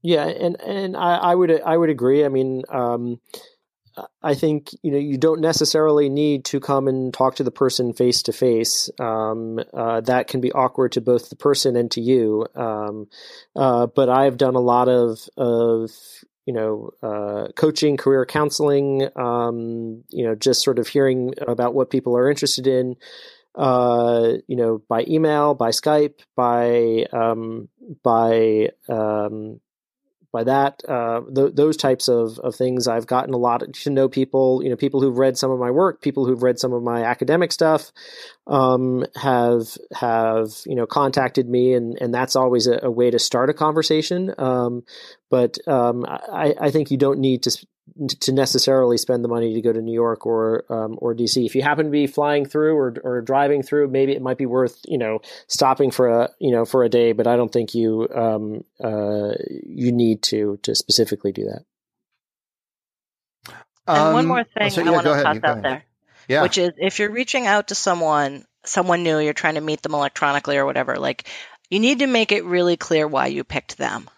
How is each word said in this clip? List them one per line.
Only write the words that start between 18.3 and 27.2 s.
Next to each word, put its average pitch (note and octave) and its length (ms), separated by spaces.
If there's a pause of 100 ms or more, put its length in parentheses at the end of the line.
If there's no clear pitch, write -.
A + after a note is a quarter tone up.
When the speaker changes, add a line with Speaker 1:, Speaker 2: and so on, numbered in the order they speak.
Speaker 1:
um, A#2 960
you A#2+ 160
know, A2+ 80
just A#2 280
sort B2 180
of A2+ 80
hearing C3 440 (140)
about A#2+ 260
what C3+ 160
people C3 280
are B2 120
interested - 380
in, B2+ 300 (580)
uh, A#2+ 800 (160)
you C3 80
know, A2+ 320
by A#2 180
email, D3+ 480
by A#2 160
Skype, D3+ 480 (160)
by, A#2+ 800
um, A2+ 560 (340)